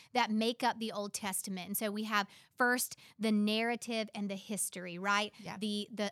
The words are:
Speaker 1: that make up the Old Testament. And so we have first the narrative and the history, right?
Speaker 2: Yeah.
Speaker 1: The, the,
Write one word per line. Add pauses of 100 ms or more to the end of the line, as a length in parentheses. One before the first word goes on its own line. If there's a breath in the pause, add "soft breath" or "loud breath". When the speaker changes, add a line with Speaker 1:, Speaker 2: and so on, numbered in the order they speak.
(120)
Speaker 1:
that
make
up
the
Old
Testament.
And
so
we
have (300 loud breath)
first (240 loud breath)
the
narrative
and
the
history,
right? (100)
Speaker 2:
Yeah.
Speaker 1:
The,
the,